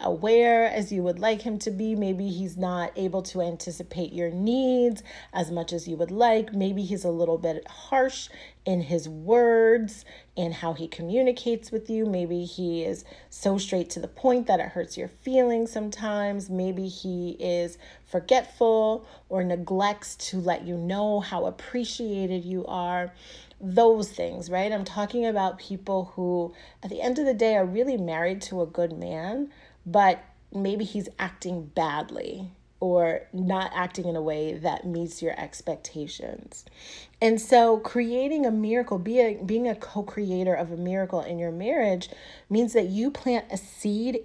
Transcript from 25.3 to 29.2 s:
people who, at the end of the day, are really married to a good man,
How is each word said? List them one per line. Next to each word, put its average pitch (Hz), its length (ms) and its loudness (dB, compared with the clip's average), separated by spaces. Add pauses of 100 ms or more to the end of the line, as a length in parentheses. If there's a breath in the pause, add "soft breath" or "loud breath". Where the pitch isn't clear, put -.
people 190 580 -4
who, 180 360 0 (300 loud breath)
at 185 80 -8
the - 100 -6
end 247 180 0
of 302 60 2
the 262 100 4
day, 220 220 4
are 190 80 6
really 233 320 0
married 175 460 -2
to 185 180 -4
a 165 60 0
good 165 260 -2
man, 175 580 -6 (360 loud breath)